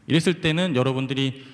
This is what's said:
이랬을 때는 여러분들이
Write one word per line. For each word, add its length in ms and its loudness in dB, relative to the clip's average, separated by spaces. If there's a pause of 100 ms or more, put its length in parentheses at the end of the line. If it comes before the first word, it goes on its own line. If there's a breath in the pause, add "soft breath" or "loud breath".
이랬을 360 2
때는 340 0
여러분들이 760 -2